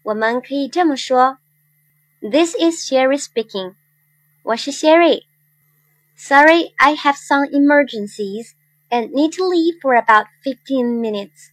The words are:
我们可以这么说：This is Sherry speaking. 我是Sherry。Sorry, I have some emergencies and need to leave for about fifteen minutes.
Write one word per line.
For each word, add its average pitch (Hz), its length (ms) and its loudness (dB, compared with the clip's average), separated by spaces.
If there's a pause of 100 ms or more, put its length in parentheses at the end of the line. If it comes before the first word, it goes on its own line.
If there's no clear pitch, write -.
我 214 100 -8
们 220 300 -2
可 269 140 -12
以 277 120 -4
这 349 160 -2
么 294 140 0
说： 254 400 0 (800)
This 302 360 0
is 330 280 0
Sherry 262 400 0
speaking. 202 520 -8 (680)
我 220 140 -4
是 254 160 -8
Sherry。 311 540 2 (920)
Sorry, 311 600 2
I 294 180 2
have 294 180 -2
some 277 380 -2
emergencies 233 1000 -2 (360)
and 240 220 -4
need 311 260 -2
to 359 60 -4
leave 339 380 -2
for 262 140 0
about 220 300 4 (180)
fifteen 247 560 -4
minutes. 208 520 -10